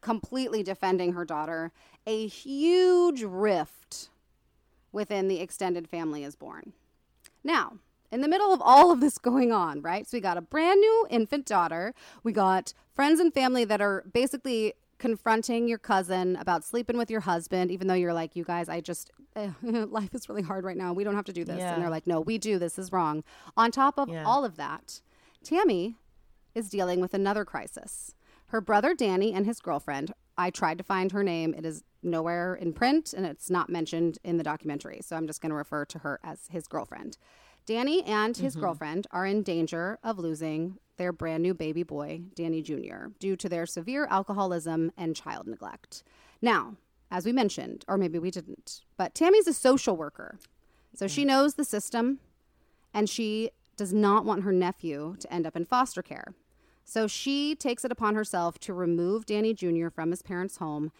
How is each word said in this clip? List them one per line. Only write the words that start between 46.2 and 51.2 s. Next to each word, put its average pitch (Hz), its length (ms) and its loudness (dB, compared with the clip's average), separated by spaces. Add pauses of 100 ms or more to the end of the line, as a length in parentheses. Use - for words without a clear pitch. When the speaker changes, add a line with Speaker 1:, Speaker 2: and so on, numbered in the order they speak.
Speaker 1:
Now, 214 360 0 (340)
as 180 160 -4
we 233 60 -2
mentioned, 202 560 -2
or 196 100 0
maybe 170 220 0
we 175 100 -4
didn't, - 520 -14 (140)
but - 200 -4
Tammy's 370 320 6
a 320 40 2
social 254 440 4
worker. 156 420 -10 (560)
So 196 140 -4
she 285 140 -2